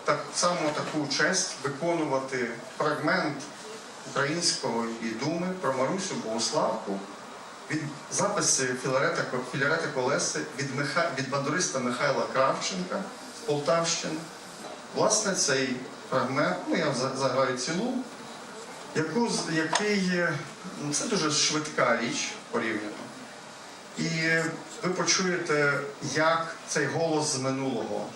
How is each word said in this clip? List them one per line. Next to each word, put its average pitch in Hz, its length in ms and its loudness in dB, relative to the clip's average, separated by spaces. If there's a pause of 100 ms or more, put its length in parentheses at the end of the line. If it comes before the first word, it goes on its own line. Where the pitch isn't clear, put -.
так 147 200 2 (100)
само 170 400 2
таку 147 340 -2
честь 170 540 2
виконувати 135 880 0 (280)
фрагмент 151 580 2 (720)
українського 131 760 2 (180)
і 117 40 -2
думи 156 420 0 (120)
про 135 120 2
Марусю 135 420 0 (100)
Богуславку, 113 760 0 (680)
від 151 120 0 (300)
записи 135 680 2
Філарета 135 480 2
Ко-, - 80 0 (140)
Філарета 147 420 2
Колеси, 135 460 2 (180)
від 135 180 -2
Миха-, 160 420 2
від 127 120 -2
бандуриста 143 480 0
Михайла 123 540 2
Кравченка 131 720 2 (340)
з - 100 -8
Полтавщини. 165 760 2 (760)
Власне, 196 400 4
цей 131 420 2 (340)
фрагмент, 135 460 2 (120)
ну, 254 80 2
я 147 180 2
за-, 127 220 0
заграю 131 400 2
цілу, 196 380 0 (1000)
яку 151 340 2
з-, 165 240 0
який, 185 600 2
е, 170 200 4 (480)
ну, 147 100 -2
це - 140 0
дуже 165 240 2
швидка 147 720 2
річ - 320 -2 (180)
порівняно. 110 420 -2 (1080)
І 165 100 0 (760)
ви 180 140 2
почуєте, 151 840 2 (340)
як 160 400 2 (140)
цей 147 180 2
голос 151 480 2
з 127 40 0
минулого 127 760 0